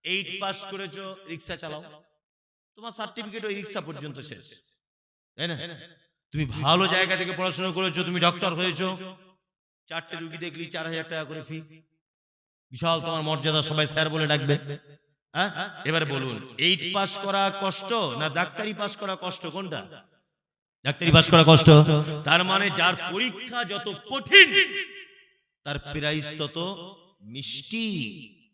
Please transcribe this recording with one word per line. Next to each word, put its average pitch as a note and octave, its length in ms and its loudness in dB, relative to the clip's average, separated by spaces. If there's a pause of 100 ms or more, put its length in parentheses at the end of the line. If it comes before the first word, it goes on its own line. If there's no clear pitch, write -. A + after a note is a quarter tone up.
এইট F#3 380 -4
পাস G3 300 -6
করেছো, F#3+ 460 -12 (120)
রিক্সা E3 280 -10
চালাও, D3+ 480 -14 (720)
তোমার A3 160 -14
সার্টিফিকেট G#3+ 520 -10
ওই G#3 100 -4
রিক্সা G3+ 260 -6
পর্যন্ত D3 380 -12
শেষ, - 420 -18 (720)
তাই E3+ 140 -8
না? D#3+ 80 -6 (760)
তুমি D3+ 120 -2
ভালো D#3 420 4
জায়গা F#3 300 2
থেকে F3+ 200 -2
পড়াশোনা F#3 360 -2
করেছো, F#3 320 0
তুমি F3 160 -2
ডক্টর F3 340 2
হয়েছো, F#3 420 -2 (920)
চারটে E3 300 -10
রুগী E3 220 -12
দেখলি E3 280 -10
চার E3 200 -8
হাজার E3 220 -6
টাকা D#3+ 160 -6
করে D#3 200 -12
ফি, D#3+ 160 -12 (1080)
বিশাল E3 300 -2
তোমার D#3+ 220 -4
মর্যাদা, D#3 400 0
সবাই D#3 240 0
স্যার D#3 220 0
বলে D#3 180 -2
ডাকবে। C#3+ 280 2 (760)
হ্যাঁ? F3+ 180 -2 (340)
এবার D#3 220 0
বলুন, C3 520 -6
এইট F3 360 0
পাস G3 240 -2
করা G3 340 0 (100)
কষ্ট G3 300 -4
না D#3 360 -2
ডাক্তারি F3+ 460 -4
পাস G3+ 220 -6
করা F#3+ 240 -8
কষ্ট? F3+ 260 -8
কোনটা? D#3+ 340 -8 (1040)
ডাক্তারি D#3+ 280 0
পাস D#3+ 180 8
করা E3 160 10
কষ্ট। D#3+ 240 10 (540)
তার E3 200 4
মানে G3 260 2
যার F3 240 2 (180)
পরীক্ষা A#3 520 -4
যত G3+ 240 -8 (220)
কঠিন, D#4+ 400 8 (1120)
তার C#3+ 160 -6
প্রাইস D3+ 600 -4
তত D3+ 200 -6 (640)
মিষ্টি। C#3 1120 -8 (220)